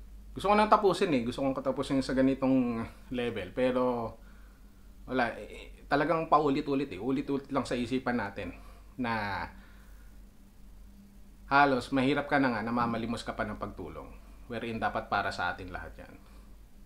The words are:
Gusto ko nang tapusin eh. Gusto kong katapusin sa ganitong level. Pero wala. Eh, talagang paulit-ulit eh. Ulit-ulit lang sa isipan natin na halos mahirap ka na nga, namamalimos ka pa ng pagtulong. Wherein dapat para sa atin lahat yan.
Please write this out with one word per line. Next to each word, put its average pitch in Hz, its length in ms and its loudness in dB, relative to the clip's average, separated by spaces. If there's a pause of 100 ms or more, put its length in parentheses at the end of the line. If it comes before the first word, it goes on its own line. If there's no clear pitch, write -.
(340)
Gusto 190 160 0
ko 208 80 6
nang 214 80 6
tapusin 196 480 6
eh. 123 80 4
Gusto 123 240 -2
kong 135 80 2
katapusin 135 480 0
sa 131 160 -2
ganitong 131 640 4 (320)
level. 110 400 -4
Pero 123 640 2 (880)
wala. 123 320 2
Eh, - 480 -16
talagang 160 400 2
paulit-ulit 143 640 4
eh. 90 80 -8
Ulit-ulit 135 560 -2
lang 131 160 -2
sa 131 80 -2
isipan 123 400 0
natin 98 320 -6 (480)
na 104 480 -2 (2000)
halos 139 400 4
mahirap 139 320 2
ka 143 160 2
na 131 80 4
nga, 110 160 -2
namamalimos 117 560 -2
ka 113 160 -8
pa 113 80 -2
ng 101 160 -8
pagtulong. 78 600 -10 (320)
Wherein 117 240 -6
dapat 120 320 -2
para 101 240 0
sa 87 240 -4
atin 90 160 -10
lahat 80 240 -12
yan. - 160 -16 (720)